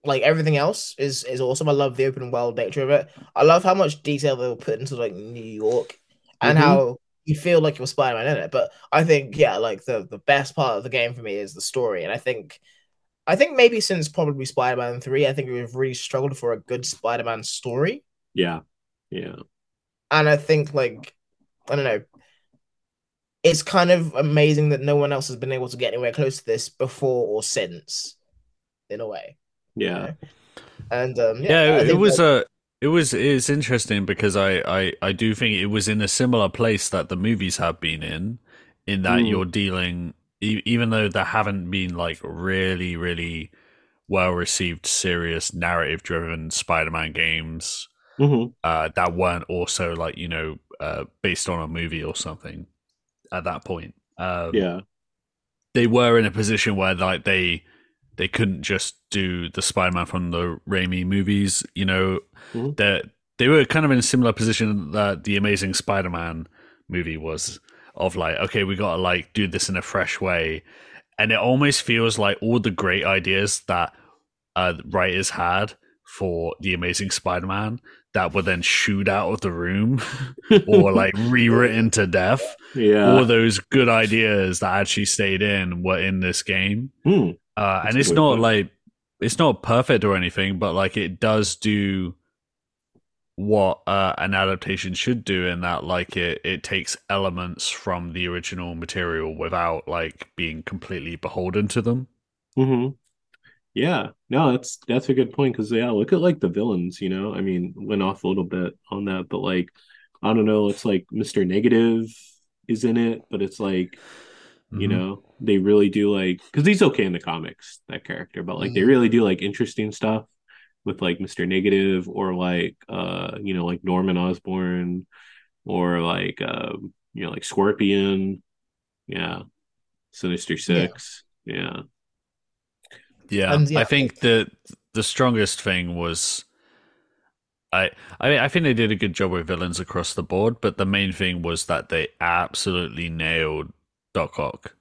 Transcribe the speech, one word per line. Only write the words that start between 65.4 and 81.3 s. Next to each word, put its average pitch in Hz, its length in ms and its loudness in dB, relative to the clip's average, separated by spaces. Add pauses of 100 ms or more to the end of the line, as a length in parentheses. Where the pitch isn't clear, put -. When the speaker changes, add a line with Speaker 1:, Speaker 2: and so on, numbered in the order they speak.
Speaker 3:
Spider-Man 85 720 -4 (420)
movie 82 280 -4
was, 78 420 -8 (360)
of, 90 200 -2
like, 80 220 -2
"Okay, 101 280 -2
we 98 100 -2
gotta, 95 260 -2
like, 90 320 0
do 104 140 0
this 92 220 -4
in 92 80 -2
a 87 40 -4
fresh - 380 -4
way." 82 440 -2 (540)
And 110 140 2
it 110 60 4
almost 131 460 2
feels 113 360 2
like 101 220 0
all 113 180 2
the 104 120 0
great 92 340 0
ideas 95 640 0
that, 87 260 -2 (640)
uh, 90 180 0 (120)
writers 92 460 0
had 90 420 -2 (300)
for 85 560 -6
the 95 140 -2
Amazing 87 380 -4
Spider-Man 95 680 -4 (340)
that 90 200 -2
were 98 80 0
then 90 220 0
shooed 98 440 0
out 98 240 0
of - 100 -4
the 92 100 -2
room 98 500 0 (380)
<laughs> - 280 6
or, 185 240 8
like, 95 220 4
Speaker 2:
<laughs> 98 40 -4
Speaker 3:
rewritten 117 720 4